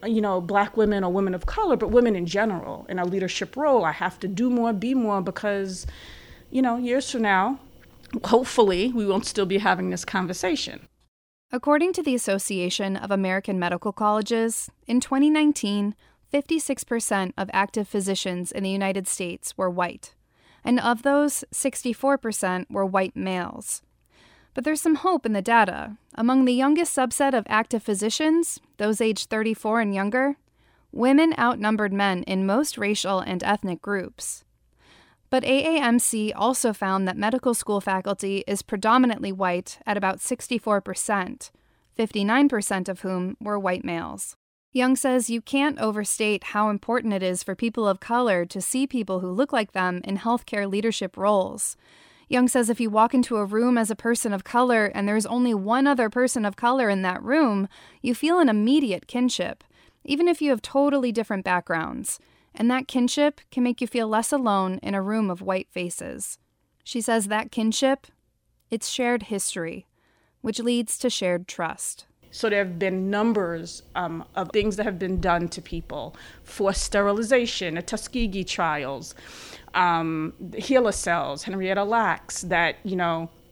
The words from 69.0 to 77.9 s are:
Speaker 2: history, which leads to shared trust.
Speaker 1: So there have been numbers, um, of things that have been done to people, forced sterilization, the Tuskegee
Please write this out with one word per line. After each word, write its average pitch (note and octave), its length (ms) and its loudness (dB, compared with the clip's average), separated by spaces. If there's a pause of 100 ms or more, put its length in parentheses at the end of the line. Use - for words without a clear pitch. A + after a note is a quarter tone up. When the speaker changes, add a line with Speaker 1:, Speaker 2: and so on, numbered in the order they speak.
Speaker 2:
history, F#3 640 -6 (560)
which A3 180 -4
leads A#3+ 380 0
to B3+ 100 0
shared F3+ 400 -2
trust. - 560 -8 (260)
Speaker 1:
So - 200 -2
there G3+ 120 2
have F3+ 160 -6
been F#3+ 300 -2
numbers, G3 720 -2 (120)
um, E3 300 -6 (100)
of F3+ 160 -4
things G#3 260 2
that G#3+ 80 -2
have G3 140 -4
been F#3 200 -2
done F3 300 2
to - 140 -14
people, D3+ 520 -10 (280)
forced G3 400 -2
sterilization, G#3 920 0
the F3 60 -4
Tuskegee G#3 640 -4